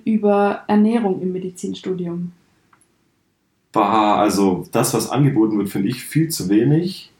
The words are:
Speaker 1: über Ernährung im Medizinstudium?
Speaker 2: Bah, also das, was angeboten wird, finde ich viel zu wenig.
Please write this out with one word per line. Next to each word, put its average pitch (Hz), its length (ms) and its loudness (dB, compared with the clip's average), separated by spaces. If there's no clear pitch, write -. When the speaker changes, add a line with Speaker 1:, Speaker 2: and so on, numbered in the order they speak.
Speaker 1:
über 202 600 2
Ernährung 208 560 2
im 185 100 -4
Medizinstudium? 180 1000 -8
Speaker 2:
Bah, 104 440 2
also 95 560 2
das, 123 200 0
was 110 180 -2
angeboten 110 480 2
wird, 98 120 -2
finde 98 180 -4
ich - 160 -8
viel 156 240 -2
zu - 200 -6
wenig. 147 720 0